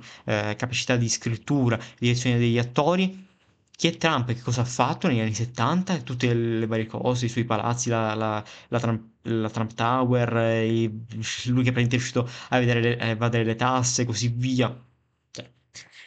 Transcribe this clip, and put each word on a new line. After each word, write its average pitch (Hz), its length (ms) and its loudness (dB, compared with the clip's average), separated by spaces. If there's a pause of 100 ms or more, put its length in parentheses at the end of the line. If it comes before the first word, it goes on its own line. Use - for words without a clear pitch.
(240)
eh, 107 320 0
capacità 127 400 -2
di 120 120 2
scrittura, 120 680 0
di 120 80 -8 (220)
direzione 120 320 2
degli 120 200 4
attori. 170 680 0 (500)
Chi 165 120 2
è 165 80 0
Trump 139 320 0
e 113 60 0
che - 80 -10
cosa 123 180 -2
ha 120 40 2
fatto 151 440 0
negli 120 120 2
anni 110 140 0
settanta, 143 600 -2
e 127 80 -6
tutte 123 280 0
le 117 340 0
varie 110 200 0
cose, 123 400 -2
i - 20 0
suoi 120 160 0
palazzi, 117 440 0
la, 113 260 0
la, 107 300 -2 (240)
la 117 120 0
Trump, 113 220 0 (200)
la 110 280 0
Trump 110 240 -4
Tower, 120 640 2
eh, 113 460 2
i, 113 220 -4 (420)
lui 123 180 2
che 127 80 2
praticamente 123 240 2
è - 20 4
riuscito 123 300 -2 (220)
a 131 80 4
vedere 120 220 4
le, 120 180 2
a 117 80 -2
evadere 113 380 0
le 110 120 0
tasse 123 460 0
e - 20 2
così 117 240 -2
via. 123 400 0 (640)
Cioè, - 200 -16 (560)